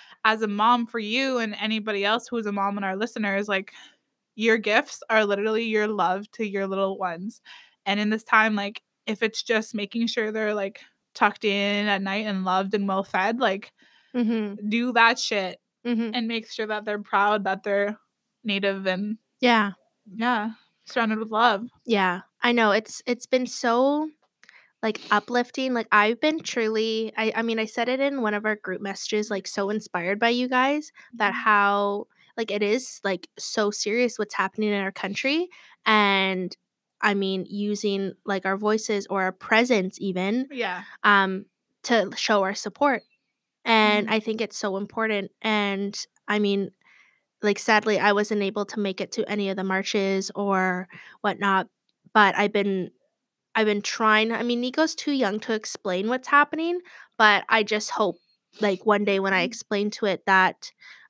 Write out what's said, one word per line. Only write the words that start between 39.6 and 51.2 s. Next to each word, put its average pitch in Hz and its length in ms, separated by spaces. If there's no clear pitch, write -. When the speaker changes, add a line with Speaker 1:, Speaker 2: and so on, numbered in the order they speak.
Speaker 2:
even, 196 500
Speaker 1:
Yeah. 208 340
Speaker 2:
um, 196 420
to 220 320
show 208 280
our 196 100
support. 240 480
And 214 420
Speaker 1:
Mm-hmm. 220 80
Speaker 2:
I 220 60
think 220 200
it's 214 180
so 196 200
important. 208 540
And, 202 560
I 208 120
mean, 202 300
like, 208 160
sadly, 214 420
I 208 120
wasn't 208 300
able 202 240
to - 140
make 196 200
it - 120
to - 180
any 202 200
of 190 60
the 190 80
marches 196 720
or 185 540